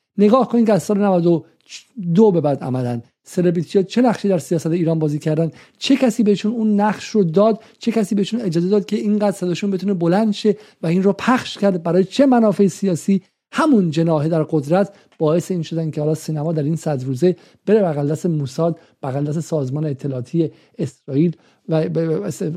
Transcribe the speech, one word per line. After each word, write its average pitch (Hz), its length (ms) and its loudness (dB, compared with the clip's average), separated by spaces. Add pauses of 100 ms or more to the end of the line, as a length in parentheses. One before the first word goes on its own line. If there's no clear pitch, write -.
(180)
نگاه 208 320 4
کنید 233 160 2
که 214 80 4
از 180 100 2
سال 208 140 -2
نود 190 280 2
و 170 200 2 (680)
دو 208 180 6
به 170 100 2
بعد 139 220 0
عملاً 123 380 -4 (220)
سلبریتی‌ها 180 600 0
چه 208 180 -2
نقشی 220 260 0
در 190 100 2
سیاست 165 300 -4
ایران 165 320 0
بازی 151 200 -2
کردن، 156 320 -2 (260)
چه - 180 0
کسی 247 280 2
بهشون 208 280 0
اون 220 280 0
نقش 208 280 -2
رو 214 160 2
داد، 196 360 2 (200)
چه 233 120 -4
کسی 214 240 0
بهشون 202 260 -2
اجازه 175 280 0
داد 208 160 2
که 208 100 -4
اینقدر 208 360 0
صداشون 180 400 -4
بتونه 190 220 -2
بلند 190 400 2
شه 208 220 0 (260)
و 170 60 -4
این 180 160 2
رو 196 100 4
پخش - 440 -2
کرد، 185 260 0
برای 170 200 2
چه 262 220 2
منافع 220 420 4
سیاسی. 190 540 0 (340)
همون 240 360 4
جناح 160 360 0
در 165 160 0
قدرت 160 500 0 (260)
باعث 165 320 0
این 180 100 -2
شدن 160 300 -6
که 151 100 -6
حالا 156 120 0
سینما 156 400 -4
در 156 100 -2
این 160 120 -2
صد 147 280 -4
روزه 135 320 0 (300)
بره 208 160 2
بغل 143 260 -2
دست 151 180 -4
موساد، 160 540 -2 (240)
بغل 139 200 -4
دست 147 160 -4
سازمان 151 460 -4
اطلاعاتی 147 640 -4 (260)
اسرائیل 151 580 -2 (340)
و 160 120 0
ب-، 165 180 -4
ب-، 165 300 -2 (280)